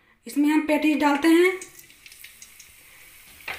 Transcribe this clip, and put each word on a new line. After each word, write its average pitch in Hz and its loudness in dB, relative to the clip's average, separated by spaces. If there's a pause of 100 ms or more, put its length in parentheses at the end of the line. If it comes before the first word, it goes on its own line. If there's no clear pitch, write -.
(280)
इसमें 294 -2
हम 302 0
पैटीज 294 0
डालते 285 0
हैं। 349 4 (2000)